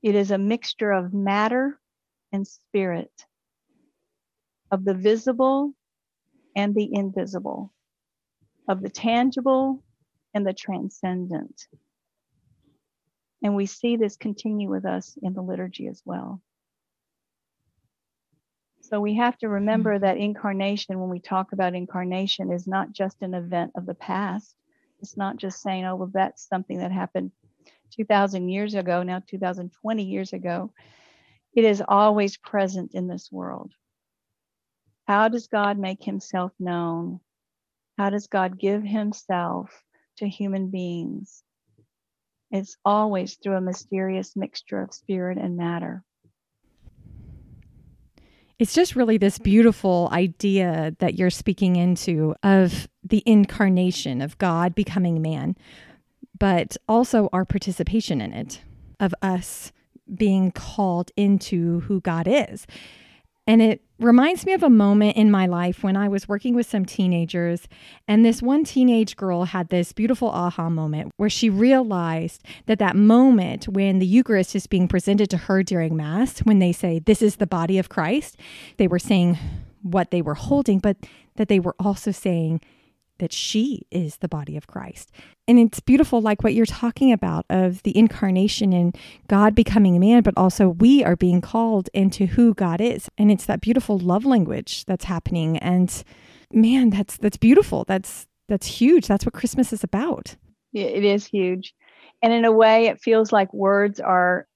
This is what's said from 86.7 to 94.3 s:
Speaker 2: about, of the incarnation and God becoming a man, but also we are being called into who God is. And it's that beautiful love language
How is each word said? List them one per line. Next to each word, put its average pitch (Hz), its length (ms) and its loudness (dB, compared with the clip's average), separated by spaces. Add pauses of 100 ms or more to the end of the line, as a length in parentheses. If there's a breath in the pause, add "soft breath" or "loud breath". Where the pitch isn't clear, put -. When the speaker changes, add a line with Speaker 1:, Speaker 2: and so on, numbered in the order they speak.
Speaker 2:
about, 170 380 -2
of 185 340 0
the 196 120 0
incarnation 202 760 2
and 175 240 2 (320 loud breath)
God 214 260 4
becoming 202 400 4
a 175 60 6
man, 220 220 8
but 190 140 2
also 185 340 4
we 226 340 6
are 180 100 4
being 175 260 4
called 226 520 0
into 196 340 2
who 233 280 6
God 175 260 -2
is. - 280 -2 (100)
And 208 120 6
it's 196 160 2
that 208 140 -2
beautiful 226 380 0
love 180 260 0
language - 600 0